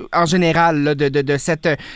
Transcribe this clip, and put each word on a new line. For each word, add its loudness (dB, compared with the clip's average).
en 2
général, 2
là, 0
de, 0
de, 0
de -2
cette, -4
euh, 0